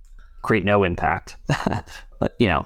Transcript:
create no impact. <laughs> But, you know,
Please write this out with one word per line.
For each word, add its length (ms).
create 240
no 180
impact. 540
<laughs> 180
But, 220
you 80
know, 180